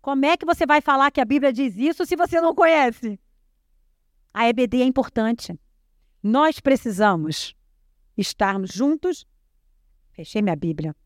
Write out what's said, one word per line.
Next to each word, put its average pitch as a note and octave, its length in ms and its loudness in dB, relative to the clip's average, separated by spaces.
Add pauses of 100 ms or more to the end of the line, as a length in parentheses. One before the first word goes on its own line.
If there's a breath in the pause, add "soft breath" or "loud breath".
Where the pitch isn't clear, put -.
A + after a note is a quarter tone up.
Como C#4 240 -2
é D#4+ 120 2
que E4 100 -8
você E4 200 0
vai D4 140 4
falar C#4 300 2
que C#4 100 -2
a B3+ 40 2
Bíblia C4+ 280 2
diz A#3 240 -2
isso D#4 300 -2
se - 80 -2
você E4+ 260 0
não E4 140 2
conhece? C4 640 2 (1120)
A A3+ 160 0
E A#3 40 2
B A#3+ 160 0
D B3 140 0
é - 20 2
importante. A#3 720 -2 (640)
Nós C#4 380 2
precisamos G3 960 0 (600)
estarmos G3 540 -2
juntos. D4 560 -2 (880)
Fechei G#3 300 -6
minha F#3+ 120 0
Bíblia. D#3 400 -6 (120)